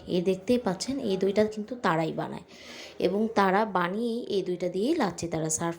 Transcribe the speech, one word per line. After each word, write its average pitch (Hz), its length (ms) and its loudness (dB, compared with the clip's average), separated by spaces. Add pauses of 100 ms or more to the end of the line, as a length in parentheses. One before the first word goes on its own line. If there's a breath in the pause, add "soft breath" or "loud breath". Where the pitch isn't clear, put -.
এই 180 160 0
দেখতেই 190 360 2
পাচ্ছেন 240 400 -2
এই 214 180 0
দইটা 196 280 4
কিন্তু 214 300 -4
তারাই 160 380 0
বানায় 147 300 -6 (560 loud breath)
এবং 202 360 2
তারা 196 300 4
বানিয়েই 208 600 -2
এই 196 180 0
দইটা 180 260 -2
দিয়েই 202 260 0
লাচ্ছি 180 340 0
তারা 160 220 -2
সার্ভ 170 280 -2